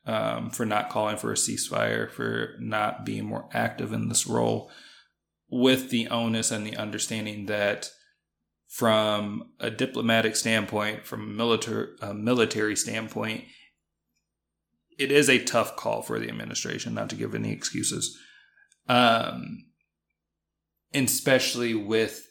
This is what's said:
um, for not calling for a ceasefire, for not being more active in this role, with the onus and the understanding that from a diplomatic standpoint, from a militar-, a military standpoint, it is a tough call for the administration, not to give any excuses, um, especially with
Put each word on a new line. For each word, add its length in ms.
um, 440
for 160
not 240
calling 260
for 140
a 60
ceasefire, 760
for 500
not 440
being 200
more 280
active 400
in 160
this 180
role, 440
with 420
the 180
onus 420
and 160
the 100
understanding 680
that 440
from 920
a 120
diplomatic 680
standpoint, 720
from 160
a 100
militar-, 680
a 100
military 640
standpoint, 680
it 120
is 200
a 120
tough 320
call 280
for 160
the 100
administration, 640
not 160
to 80
give 180
any 160
excuses, 680
um, 800
especially 840
with 560